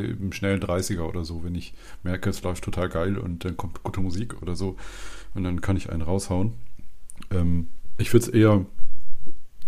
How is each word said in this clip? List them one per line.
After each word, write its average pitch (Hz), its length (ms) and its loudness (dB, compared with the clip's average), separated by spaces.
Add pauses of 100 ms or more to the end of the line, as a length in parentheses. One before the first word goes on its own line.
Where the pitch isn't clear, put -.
(200)
einem 98 140 -6
schnellen 98 260 -2
Dreißiger 87 480 -4
oder 82 180 -6
so, 85 180 -8
wenn 87 120 -6
ich 87 180 -10 (300)
merke, 90 260 -4
es - 140 -6
läuft 90 200 -6
total 90 260 -4
geil 95 280 -4
und 87 260 -8
dann 90 140 -6
kommt - 240 -8
gute 95 200 -6
Musik 90 400 -4
oder 90 140 -6
so 92 200 -4 (580)
und 95 100 -6
dann 87 180 -4
kann 98 160 0
ich - 120 -6
einen 82 140 -4
raushauen. 95 500 -2 (800)
Ähm, 87 380 0 (280)
ich - 160 2
würd's 117 140 4
eher 107 380 2 (1040)